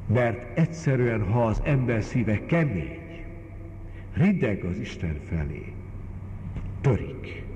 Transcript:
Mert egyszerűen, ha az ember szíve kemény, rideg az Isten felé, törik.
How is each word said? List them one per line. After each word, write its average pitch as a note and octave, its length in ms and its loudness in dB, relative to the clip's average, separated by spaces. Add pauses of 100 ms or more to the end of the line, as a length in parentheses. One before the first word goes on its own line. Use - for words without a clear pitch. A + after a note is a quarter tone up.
(120)
Mert A#2+ 460 2
egyszerűen, B2 680 2
ha A#2 200 4
az A2 200 2
ember B2 380 2
szíve G#2+ 440 2
kemény, C#3 520 0 (1120)
rideg C#3 520 4
az F2 140 -2
Isten - 460 -4
felé, - 480 -4 (1080)
törik. - 640 0 (100)